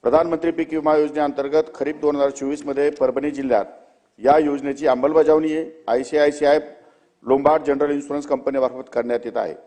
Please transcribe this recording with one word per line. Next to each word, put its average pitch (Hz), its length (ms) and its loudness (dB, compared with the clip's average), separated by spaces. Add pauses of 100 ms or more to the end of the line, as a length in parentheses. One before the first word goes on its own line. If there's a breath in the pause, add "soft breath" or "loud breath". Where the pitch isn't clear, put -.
प्रधानमंत्री 165 500 2
पीक 160 220 -4
विमा 156 220 2
योजनेअंतर्गत 147 800 0
खरीप 151 240 -6
दोन 147 160 0
हजार 139 140 2
चोवीस 139 360 -6
मध्ये 143 240 0
परभणी 139 420 -2
जिल्ह्यात 127 340 0 (540)
या 139 180 6
योजनेची 143 500 -2
अंमलबजावणी 156 680 2 (320)
आयसीआयसीआय 147 720 2 (640 soft breath)
लोंबार्ड 143 400 2
जनरल 143 280 0
इन्शुरन्स 143 360 -6
कंपनीमार्फत 131 680 -2
करण्यात 120 320 -2
येत 117 120 -6
आहे. 92 180 -4 (120)